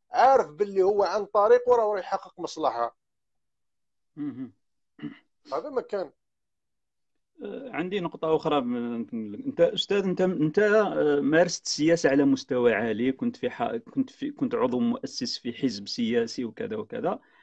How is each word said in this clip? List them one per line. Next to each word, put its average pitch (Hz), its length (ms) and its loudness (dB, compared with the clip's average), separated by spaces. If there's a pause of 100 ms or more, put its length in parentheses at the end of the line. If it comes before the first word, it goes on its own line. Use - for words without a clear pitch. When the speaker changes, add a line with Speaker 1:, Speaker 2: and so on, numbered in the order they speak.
(100)
Speaker 1:
عارف 233 400 4
باللي 190 320 -2
هو 202 200 4
عن 196 220 -2
طريق 233 440 4
وراه 226 260 2
راح 190 60 -4
يحقق - 400 -8
مصلحة. 120 560 -4 (1200)
Speaker 2:
مهم. 131 360 -10 (1000)
Speaker 1:
هذا 240 160 -6
ما 247 100 -2
كان. 190 300 -6 (1300)
Speaker 2:
آه، 254 280 -12
عندي 180 280 -4
نقطة 160 360 -2
أخرى 147 240 0
من، 120 400 -4
نكمل 110 320 -8
لك. 110 140 -10
أنت - 140 -4
أستاذ، 185 440 2
أنت، 185 160 -2
أنت، 170 380 2
آه، 170 600 4
مارست 160 460 2
السياسة 160 440 2
على 139 140 4
مستوى 127 500 2
عالي، 113 380 0
كنت 120 240 -4
في 123 140 -4
ح-، 113 260 -4
كنت 131 340 -4
في، - 200 -8
كنت 123 240 -2
عضو 123 260 0
مؤسس 117 580 -2
في 117 140 -8
حزب 104 360 -4
سياسي 117 560 -2
وكذا 107 320 -8
وكذا. 113 420 -4 (240)